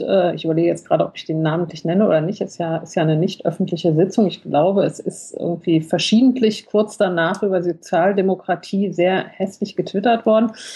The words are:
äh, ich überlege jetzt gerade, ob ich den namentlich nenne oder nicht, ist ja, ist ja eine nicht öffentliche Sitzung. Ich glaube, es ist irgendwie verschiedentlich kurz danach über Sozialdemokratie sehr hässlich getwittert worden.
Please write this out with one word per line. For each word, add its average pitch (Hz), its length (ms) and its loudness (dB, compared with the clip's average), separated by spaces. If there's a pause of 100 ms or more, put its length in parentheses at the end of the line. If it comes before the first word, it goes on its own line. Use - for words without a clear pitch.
äh, 180 300 2
ich 160 80 -10
überlege 165 240 2
jetzt 165 180 -2
gerade, 160 200 2
ob - 100 -12
ich - 80 -14
den 160 180 -2
namentlich 160 440 -2
nenne 190 200 2
oder 165 140 4
nicht, 160 220 -4
ist - 160 -8
ja, 165 220 -4
ist - 160 -10
ja 170 80 2
eine 156 120 2
nicht 180 300 -2
öffentliche 170 500 0
Sitzung. 190 320 2
Ich - 160 -6
glaube, 180 400 2
es - 160 -4
ist - 340 -10
irgendwie 170 460 -2
verschiedentlich 220 840 2
kurz 214 320 -2
danach 180 440 0
über 190 220 0
Sozialdemokratie 185 1300 -2
sehr 175 380 0
hässlich - 480 -8
getwittert 226 480 0
worden. 220 260 4 (240)